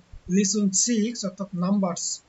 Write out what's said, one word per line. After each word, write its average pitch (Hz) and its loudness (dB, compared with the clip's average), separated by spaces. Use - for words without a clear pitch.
লেসন 202 2
সিক্স 220 0
অর্থাৎ 190 -6
নাম্বারস 180 0